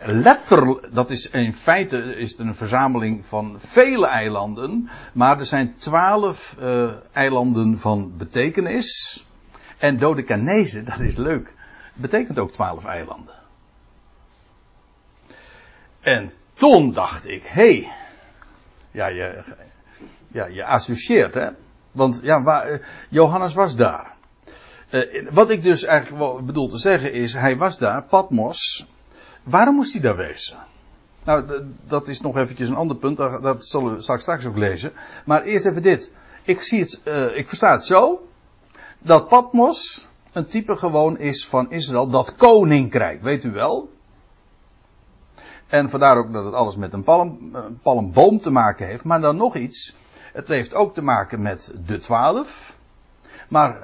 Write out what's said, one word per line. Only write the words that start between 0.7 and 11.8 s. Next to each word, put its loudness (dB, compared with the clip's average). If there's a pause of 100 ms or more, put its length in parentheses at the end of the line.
dat -2
is -8
in -2
feite, -2
is -8
het -20
een -8
verzameling -2
van -8
vele 2
eilanden, -4 (260)
maar 4
er -8
zijn -2
twaalf, -2
eh, -2 (220)
eilanden 0
van -4
betekenis. -4 (540)
En 0
Dodekanezen, 0
dat -10
is -2
leuk, -4 (400)